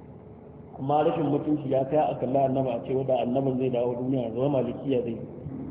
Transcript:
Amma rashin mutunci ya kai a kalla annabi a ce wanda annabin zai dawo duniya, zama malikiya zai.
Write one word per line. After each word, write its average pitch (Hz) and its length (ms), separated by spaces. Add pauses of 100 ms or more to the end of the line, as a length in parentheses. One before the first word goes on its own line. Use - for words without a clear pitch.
(720)
Amma 147 320
rashin 160 220
mutunci 143 440
ya 135 140
kai 151 140
a 147 180
kalla 135 300
annabi 131 240
a 117 120
ce - 100
wanda 131 220
annabin 127 440
zai 131 120
dawo 120 240
duniya, 123 380
zama 127 160
malikiya 127 540
zai. 117 160 (520)